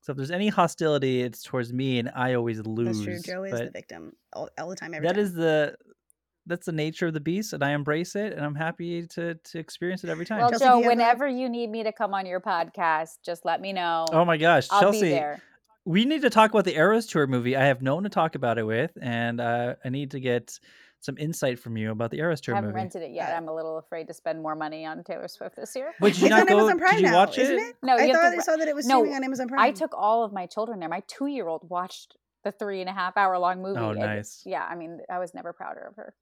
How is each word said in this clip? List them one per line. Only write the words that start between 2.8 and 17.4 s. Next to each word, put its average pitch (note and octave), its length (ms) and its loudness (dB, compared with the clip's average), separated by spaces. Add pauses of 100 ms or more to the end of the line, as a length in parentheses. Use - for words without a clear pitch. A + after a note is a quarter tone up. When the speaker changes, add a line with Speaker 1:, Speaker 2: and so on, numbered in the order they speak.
Speaker 2:
Joe F#3 200 -8
is G3 100 -8
the A#2 120 -4
Speaker 1:
but - 80 -14
Speaker 2:
victim E2 400 -16 (200)
all, - 160 -10 (100)
all D#3 100 -8
the F#3+ 60 -10
time, E3 180 -12
every D3+ 140 -4
Speaker 1:
that F3+ 80 0
Speaker 2:
time. G#3 80 2
Speaker 1:
is F#3 100 -4
the, D#3 420 2 (720)
that's E3+ 220 -6
the F3 40 -4
nature D#3+ 360 -2
of D#3+ 80 -2
the D#3 40 -2
beast, F3 340 -4
and C#3+ 100 -4
I C#3 80 0
embrace D3 440 -2
it, G3+ 180 -4
and D3 120 -6
I'm D3 80 -4
happy E3+ 540 -6
to, E3+ 260 -6
to - 260 -14
experience F3+ 440 -8
it E3+ 80 -6
every E3 160 -6
time. A3 140 -2
Speaker 3:
Well, A#3+ 100 6
Speaker 2:
Chelsea, A#3 140 2
Speaker 3:
Joe, B3+ 100 10
Speaker 2:
do - 80 6
you - 0 -
have A#3+ 80 4
a A#3 100 6
Speaker 3:
whenever B3 260 4
you B3+ 220 -4
need A#3 220 -6
me A3+ 100 -6
to G#3+ 100 -2
come G#3 220 -4
on F#3+ 140 -4
your F3+ 140 -4
podcast, E3 720 -2 (120)
just E3+ 180 -8
let E3+ 160 0
me F#3+ 140 -6
know. E3+ 380 0
Speaker 1:
Oh D#3+ 120 6
my E3+ 140 4
gosh, D#3 320 6
Speaker 3:
I'll G3+ 120 6
Speaker 1:
Chelsea, G#3 200 4
Speaker 3:
be F3+ 80 4
there. D3 320 0 (420)
Speaker 1:
we G3 220 2
need D4 160 0
to C4 80 4
talk A3 220 6
about G#3 140 4
the E3+ 100 -2
Eras G#3 320 4
Tour D3+ 180 2
movie. B2+ 300 0